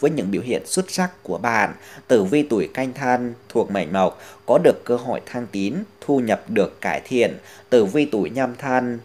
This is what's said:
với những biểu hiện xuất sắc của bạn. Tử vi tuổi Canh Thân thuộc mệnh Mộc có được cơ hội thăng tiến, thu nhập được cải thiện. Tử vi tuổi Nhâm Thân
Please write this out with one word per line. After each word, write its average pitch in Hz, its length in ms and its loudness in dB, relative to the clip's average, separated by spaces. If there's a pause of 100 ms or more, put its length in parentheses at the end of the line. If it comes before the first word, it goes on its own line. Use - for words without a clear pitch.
với 147 100 2
những 110 200 -2
biểu 95 120 -2
hiện 117 240 -2
xuất 185 240 -4
sắc 180 320 -4
của 87 160 -6
bạn. 110 360 0 (340)
Tử 117 160 6
vi 147 180 2
tuổi 117 320 0
Canh 131 180 -4
Thân 123 420 -2 (140)
thuộc 107 220 0
mệnh 90 220 -4
Mộc 95 280 0 (260)
có 131 180 6
được - 200 4
cơ 120 120 0
hội 120 300 -6
thăng 120 260 -8
tiến, 110 320 -2 (160)
thu 143 200 0
nhập 110 280 0
được 98 320 0
cải 76 240 -4
thiện. 117 340 0 (320)
Tử 117 140 6
vi 147 200 2
tuổi 104 260 -2
Nhâm 120 260 -4
Thân 127 480 -2